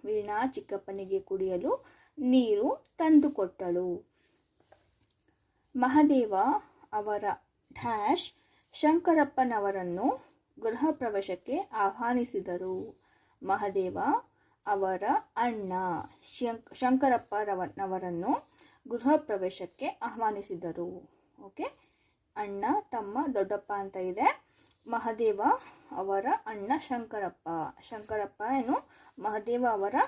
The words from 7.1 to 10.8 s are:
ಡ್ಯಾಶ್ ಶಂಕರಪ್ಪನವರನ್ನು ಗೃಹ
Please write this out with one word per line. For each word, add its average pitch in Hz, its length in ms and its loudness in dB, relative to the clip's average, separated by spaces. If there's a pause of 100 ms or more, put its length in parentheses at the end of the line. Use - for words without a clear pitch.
ಡ್ಯಾಶ್ 233 580 -2 (400)
ಶಂಕರಪ್ಪನವರನ್ನು 254 1500 2 (400)
ಗೃಹ 226 320 -2